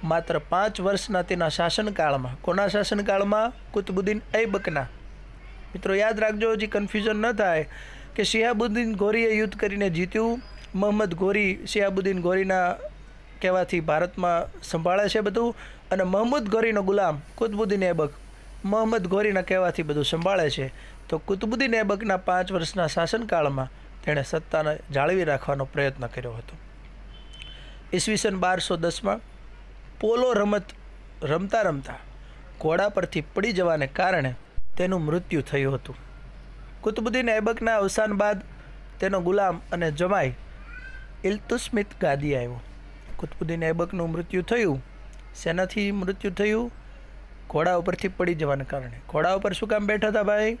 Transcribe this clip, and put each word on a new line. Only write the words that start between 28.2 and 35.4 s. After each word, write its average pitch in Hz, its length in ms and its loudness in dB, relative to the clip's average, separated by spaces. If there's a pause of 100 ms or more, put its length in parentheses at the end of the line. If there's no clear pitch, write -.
બારસો 185 420 0
દસમાં 185 420 -2 (800)
પોલો 240 340 4
રમત 208 300 2 (600)
રમતા 190 380 2
રમતા 151 320 0 (680)
ઘોડા 180 280 4
પરથી 185 320 0
પડી 208 300 -2
જવાને 170 360 2
કારણે 156 480 2 (420)
તેનું 185 240 2
મૃત્યુ 160 400 0